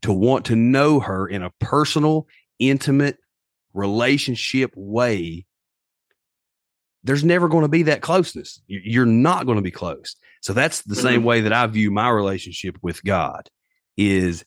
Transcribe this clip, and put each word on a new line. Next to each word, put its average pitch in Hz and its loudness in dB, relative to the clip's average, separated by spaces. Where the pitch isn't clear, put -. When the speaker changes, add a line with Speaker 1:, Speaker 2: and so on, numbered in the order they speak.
Speaker 1:
to 107 0
want 113 2
to 113 2
know 135 4
her 98 -4
in 92 -8
a 90 -8
personal, 151 0
intimate 139 0
relationship 120 -2
way, 95 -4
there's 143 0
never 175 2
gonna 156 2
be 160 2
that 147 0
closeness. - -4
You, 98 -10
you're 117 2
not 131 2
gonna 110 0
be 90 -6
close. 80 -10
So - -6
that's 139 -2
the 104 -10
same 123 0
Speaker 2:
Mm-hmm. 117 0
Speaker 1:
way 117 2
that 107 0
I 120 2
view 107 0
my 107 0
relationship 98 -4
with 85 -8
God 82 -4
is 92 0